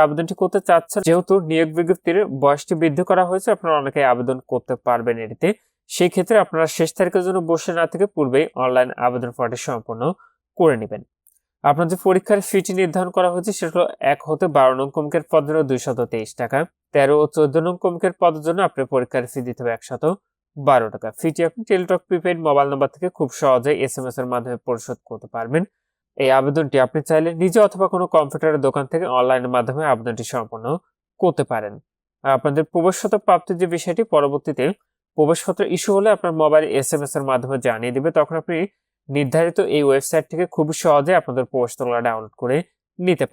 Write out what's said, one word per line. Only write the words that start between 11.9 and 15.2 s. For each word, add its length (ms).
যে 140
পরীক্ষার 340
ফিটি 220
নির্ধারণ 360
করা 160
হয়েছে 240
সেটা 180
হলো 120
এক 140
হতে 180
বারো 220
নং 160
কমিকের 360